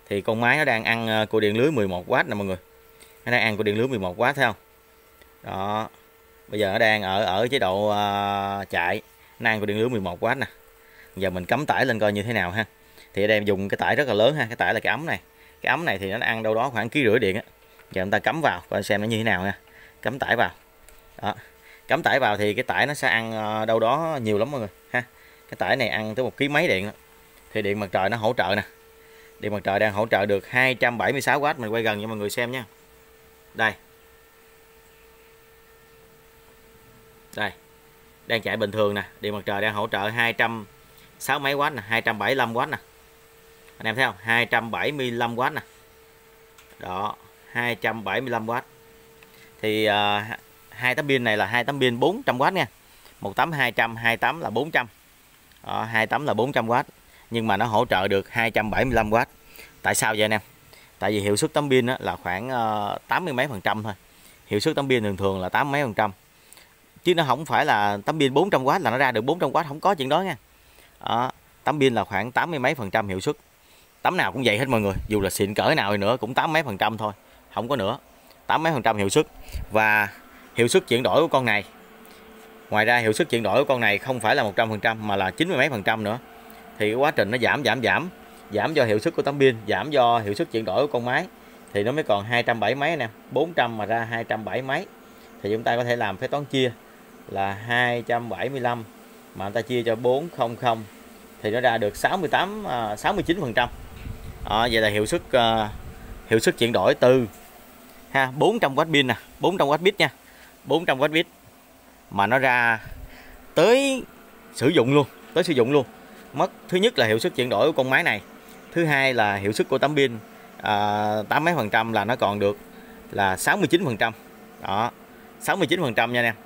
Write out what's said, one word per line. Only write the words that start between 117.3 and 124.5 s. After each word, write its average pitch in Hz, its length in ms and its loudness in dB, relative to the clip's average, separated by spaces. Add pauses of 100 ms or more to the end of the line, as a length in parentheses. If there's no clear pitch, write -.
chuyển 123 140 0
đổi 120 240 4
của - 40 -16
con 131 140 2
máy 131 120 4
này, 113 180 -2 (520)
thứ 170 120 0
hai 135 300 2
là 104 200 2
hiệu 101 180 -2
suất - 160 -2
của 135 100 2
tấm 147 180 0
pin, 123 220 2 (440)
à, 104 460 0 (200)
tám 143 160 0
mấy 175 100 2
phần 113 160 -2
trăm 113 220 0
là 104 120 2
nó 120 120 0
còn 104 220 0
được 104 180 2 (540)
là 98 260 2
sáu 151 200 2
mươi 175 100 0
chín 180 180 2
phần 120 120 -2
trăm. 113 160 0 (500)